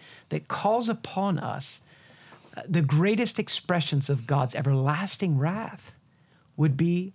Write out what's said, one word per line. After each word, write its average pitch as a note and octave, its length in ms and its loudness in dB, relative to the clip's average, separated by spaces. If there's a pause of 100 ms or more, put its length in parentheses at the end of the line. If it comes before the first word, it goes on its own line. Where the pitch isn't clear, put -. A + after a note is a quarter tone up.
(300)
that D#3 180 -6
calls A3+ 400 0
upon F#3+ 500 -2
us, - 440 -8 (760)
uh, - 100 -10
the E3+ 140 2
greatest F#3+ 580 2
expressions - 720 0
of A#2+ 180 0
God's C3+ 280 0
everlasting D3+ 840 0
wrath F#3 560 -4 (640)
would D3 180 4
be F3 400 2